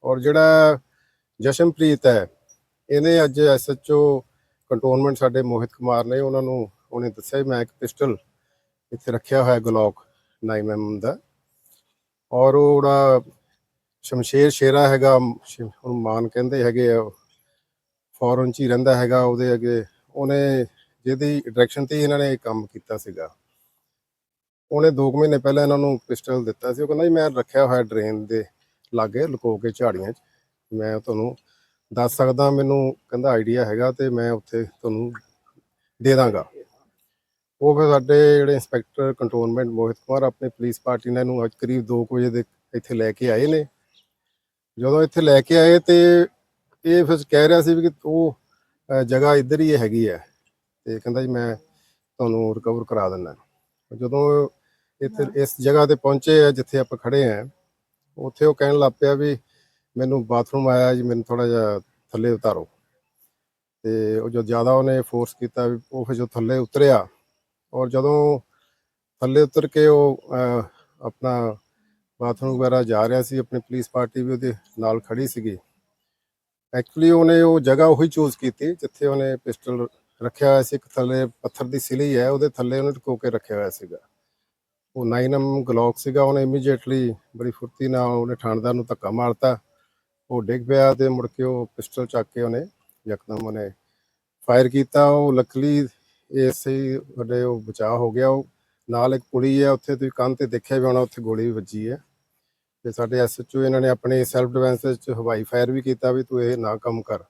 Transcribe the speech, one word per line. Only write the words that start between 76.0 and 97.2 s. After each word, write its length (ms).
Actually 360
ਉਹਨੇ 260
ਉਹ 180
ਜਗ੍ਹਾ 260
ਉਹੀ 220
ਚੂਜ਼ 300
ਕੀਤੀ 280
ਜਿੱਥੇ 420
ਉਹਨੇ 280
ਪਿਸਟਲ 520
ਰੱਖਿਆ 260
ਹੋਇਆ 120
ਸੀ, 140
ਇੱਕ 100
ਥੱਲੇ 300
ਪੱਥਰ 400
ਦੀ 140
ਸਿਲੀ 380
ਹੈ, 120
ਉਹਦੇ 200
ਥੱਲੇ 300
ਉਹਨੇ 120
ਲੁਕੋ 240
ਕੇ 140
ਰੱਖਿਆ 280
ਹੋਇਆ 120
ਸੀਗਾ। 280
ਉਹ 100
ਨਾਈਨ 300
ਐਮ 60
ਐਮ 200
Glock 360
ਸੀਗਾ, 260
ਉਹਨੇ 200
immediately 720
ਬੜੀ 140
ਫੁਰਤੀ 360
ਨਾਲ 220
ਉਹਨੇ 300
ਥਾਣੇਦਾਰ 340
ਨੂੰ 120
ਧੱਕਾ 260
ਮਾਰਤਾ, 480
ਉਹ 120
ਡਿੱਗ 240
ਪਿਆ 260
ਤੇ 160
ਮੁੜ 180
ਕੇ 160
ਉਹ 220
ਪਿਸਟਲ 300
ਚੱਕ 280
ਕੇ 80
ਉਹਨੇ 240
ਯਕਦਮ 400
ਉਹਨੇ 240
ਫਾਇਰ 220
ਕੀਤਾ। 360
ਉਹ 280
luckily 540
ਇਸ 360
ਹੀ 300
ਵੱਡੇ 460